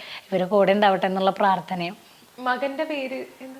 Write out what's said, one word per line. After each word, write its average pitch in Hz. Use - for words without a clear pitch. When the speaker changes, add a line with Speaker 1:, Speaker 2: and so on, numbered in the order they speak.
Speaker 1:
ഇവര് 185
കൂടെ 190
ഉണ്ടാവട്ടെ 202
എന്നുള്ള 190
പ്രാർത്ഥനയും. 185
Speaker 2:
മകന്റെ 262
പേര് 277
എന്താ? -